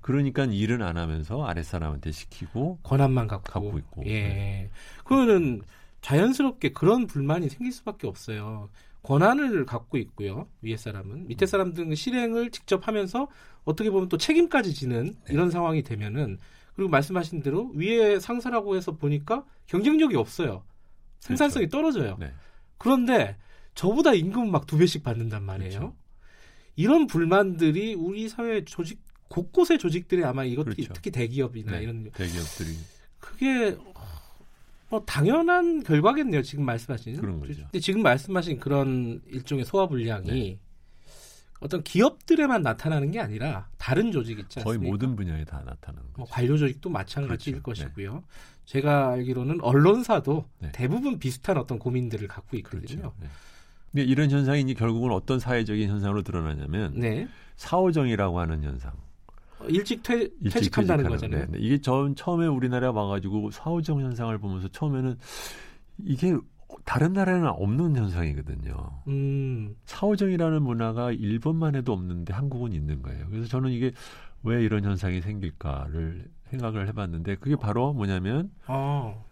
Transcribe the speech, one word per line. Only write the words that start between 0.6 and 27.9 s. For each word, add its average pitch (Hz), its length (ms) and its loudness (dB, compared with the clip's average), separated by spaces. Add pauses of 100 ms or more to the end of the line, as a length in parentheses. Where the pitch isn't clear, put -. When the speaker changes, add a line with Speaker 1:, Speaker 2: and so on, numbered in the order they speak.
Speaker 1:
안 87 140 -2
하면서 82 480 -4
아랫사람한테 80 680 -4
시키고 135 720 -6
Speaker 2:
권한만 131 440 4
갖고. 104 260 -6
Speaker 1:
갖고 101 260 -4
있고. - 280 -10
Speaker 2:
예. 107 140 -2
Speaker 1:
네. 101 500 -2 (280)
Speaker 2:
그거는 196 640 4 (400)
자연스럽게 220 720 2
그런 226 340 4
불만이 147 420 0
생길 247 240 -6
수밖에 - 340 -10
없어요. 104 640 -8 (320)
권한을 202 640 4
갖고 120 320 -4
있고요. 101 500 -6 (140)
위에 113 140 -6
사람은. 107 500 -10
밑에 151 180 2
Speaker 1:
음. - 20 2
Speaker 2:
사람들은 175 480 0
실행을 233 560 -2
직접 - 380 -2
하면서 220 400 -2 (360)
어떻게 208 260 0
보면 190 180 2
또 180 80 0
책임까지 285 580 4
지는 123 320 -2 (200)
Speaker 1:
네. - 80 -4
Speaker 2:
이런 170 160 4
상황이 170 320 0
되면은, 107 560 -4 (360)
그리고 196 140 -2
말씀하신 170 540 0
대로 190 320 -2
위에 208 460 4
상사라고 226 560 -2
해서 180 160 -4
보니까 147 520 -2 (220)
경쟁력이 269 500 4
없어요. 113 460 -2 (560)
생산성이 254 480 2
Speaker 1:
그렇죠. 160 100 -4
Speaker 2:
떨어져요. 226 420 0
Speaker 1:
네. 73 140 -8 (460)
Speaker 2:
그런데 233 580 4 (380)
저보다 254 400 6
임금 202 380 2
막 175 140 2
두 151 120 0
배씩 165 240 6
받는단 113 400 -4
말이에요. 95 360 -6
Speaker 1:
그렇죠. 180 180 -8 (800)
Speaker 2:
이런 269 300 6
불만들이 180 880 2